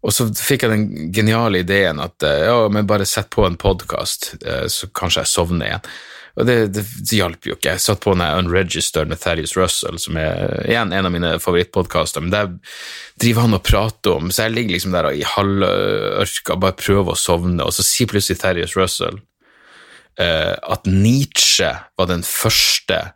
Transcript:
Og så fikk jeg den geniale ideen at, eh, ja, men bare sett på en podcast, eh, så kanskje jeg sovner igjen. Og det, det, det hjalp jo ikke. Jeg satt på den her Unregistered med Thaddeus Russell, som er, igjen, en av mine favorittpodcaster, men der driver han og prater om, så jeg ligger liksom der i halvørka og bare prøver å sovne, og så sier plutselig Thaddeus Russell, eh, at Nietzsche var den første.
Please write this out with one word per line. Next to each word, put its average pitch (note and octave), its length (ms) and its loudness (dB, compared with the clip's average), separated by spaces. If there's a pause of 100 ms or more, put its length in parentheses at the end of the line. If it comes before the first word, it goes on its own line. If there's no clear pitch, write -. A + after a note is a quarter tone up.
Og G#2+ 80 0
så A#2+ 140 2 (100)
fikk - 280 0
jeg A2 80 2
den F#2 400 -2
geniale G#2+ 500 2
ideen F2+ 400 4
at, - 220 -8
eh, D2 200 2
ja, A#2+ 140 4 (100)
men G#2 200 2
bare G2+ 200 2
sett - 240 -4
på G#2+ 120 4
en F2 120 0
podcast, - 800 -4 (100)
eh, - 240 -4
så - 240 -6
kanskje - 300 -2
jeg - 80 -2
sovner E2+ 400 0
igjen. - 160 -6 (480)
Og A2+ 100 2
det, B2 100 4 (200)
det, G#2 80 -2 (160)
det G#2+ 160 -2
hjalp F2 320 -2
jo E2+ 80 -4
ikke. - 220 -2
Jeg - 40 -4
satt - 220 0
på G2+ 80 2
den F2+ 100 2
her D#2+ 200 0
Unregistered E2+ 680 0
med D#2+ 140 -8
Thaddeus E2 320 -2
Russell, F2+ 480 0
som D#2+ 160 -6
er, F2 480 -2
igjen, A2+ 260 2
en F#2+ 140 2
av F2+ 60 0
mine E2+ 180 0 (100)
favorittpodcaster, F2 800 0
men F2 120 -2
der G#2 180 0 (720)
driver A#2 240 4
han G#2+ 100 4
og F#2 80 -4
prater G2+ 540 2
om, F2 100 -4
så A2 160 0
jeg A2+ 120 -2
ligger A2 180 -2
liksom F#2 180 -2
der E2+ 220 2
i D2 100 -4
halvørka G2 1300 0
og F#2 80 0
bare F#2+ 160 0
prøver G2 340 2
å - 20 -4
sovne, F2 460 0
og - 100 -2
så - 140 -2
sier - 240 0
plutselig G2 320 -2
Thaddeus F2 340 0
Russell, F#2+ 440 -2 (1000)
eh, E2 400 2
at - 260 -6
Nietzsche G2 840 2 (260)
var F2+ 140 2
den F2 160 -2
første. - 720 0 (160)